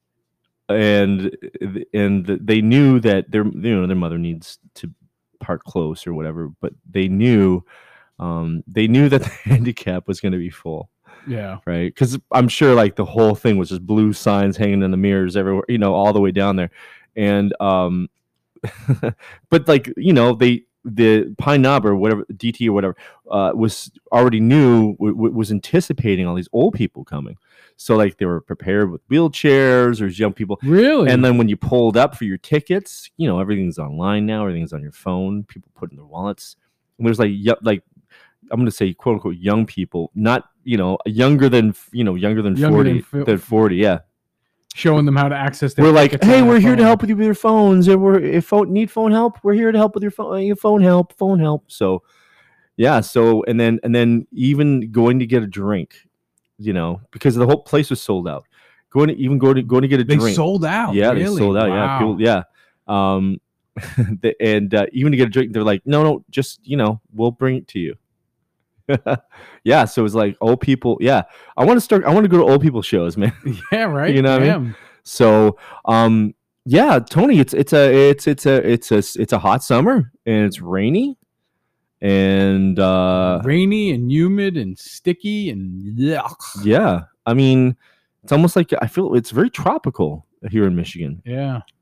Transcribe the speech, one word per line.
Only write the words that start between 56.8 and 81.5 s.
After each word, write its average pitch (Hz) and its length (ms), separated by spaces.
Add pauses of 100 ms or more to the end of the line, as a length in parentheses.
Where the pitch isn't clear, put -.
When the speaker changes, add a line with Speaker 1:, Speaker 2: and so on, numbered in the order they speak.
Speaker 1:
because 139 220
the 120 140
whole 143 160
place 147 260
was 123 100
sold 92 280
out. 73 180 (460)
Going 147 180
to, 156 60
even 135 240
go 135 160
to, 131 80
going 123 180
to 135 60
get 135 120
a 120 40
Speaker 2:
They 147 140
Speaker 1:
drink. 110 180
Speaker 2:
sold 170 280
out, 160 300
Speaker 1:
Yeah, 104 200
they 107 100
Speaker 2:
really? 196 160
Speaker 1:
sold 101 180
out, 107 120
yeah. 98 160
Speaker 2:
Wow. - 140
Speaker 1:
People, 107 220
yeah. 110 220 (440)
Um, 95 540 (340)
<laughs> - 0 (460)
the, 113 180
and, 107 340
uh, 101 200
even 135 180
to 139 60
get 123 100
a 107 40
drink, 117 200
they're 110 120
like, 104 220
"No, 147 180
no, 156 260
just, - 340
you 143 140
know, 110 240 (100)
we'll 113 200
bring 131 260
it - 120
to 104 100
you." 80 160 (920)
<laughs> 135 300 (460)
Yeah, 127 220
so 120 160
it - 20
was 107 120
like 104 260
old 120 200
people. 127 380
Yeah, 113 240 (320)
I - 80
wanna 226 180
start. 196 240
I 147 80
wanna 208 160
go 175 80
to 165 60
old 139 180
people 135 200
shows, 87 360
man. 107 160 (120)
<laughs> 107 260
Speaker 2:
Yeah, 220 120
right. 147 320
Speaker 1:
You 135 80
know 135 100
what 131 80
I 151 160
mean? 139 60
Speaker 2:
Damn. 113 120 (280)
Speaker 1:
So, 110 560 (260)
um, 113 480 (320)
yeah, 175 320
Tony, 180 420
it's, 131 140
it's - 200
a, 139 360
it's, 139 160
it's 147 220
a, 135 200
it's 117 240
a, 104 120 (180)
it's 110 120
a 117 40
hot 98 260
summer 147 480 (140)
and 107 200
it's 95 140
rainy, 120 600 (840)